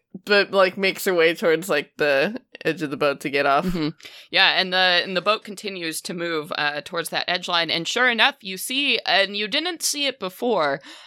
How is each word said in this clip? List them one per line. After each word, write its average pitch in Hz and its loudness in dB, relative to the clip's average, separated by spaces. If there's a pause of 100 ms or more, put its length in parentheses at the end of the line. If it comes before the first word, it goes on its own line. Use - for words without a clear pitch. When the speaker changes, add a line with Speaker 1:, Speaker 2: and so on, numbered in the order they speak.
(240)
Speaker 1:
but, 196 4
like, 190 4
makes 190 0
her 190 2
way 165 4
towards, 165 2
like, 147 0
the 151 2 (240)
edge 165 -2
of 147 -4
the 143 -6
boat 139 0
to 151 -4
get 139 0
off. 143 2
Speaker 2:
Mm-hmm. 170 -2 (420)
Yeah, 175 4
and 185 -2
the, 185 2
and 180 -4
the 170 0
boat 208 -2
continues 185 -8
to 190 -10
move, 165 -4
uh, 147 -4
towards 170 -6
that 165 -4
edge 180 -4
line, 170 0
and 165 -2
sure 247 0
enough, 233 2
you 190 -8
see, 254 -2
and 196 2
you 208 -4
didn't 311 -4
see 285 -4
it 262 -6
before, 185 -2 (280)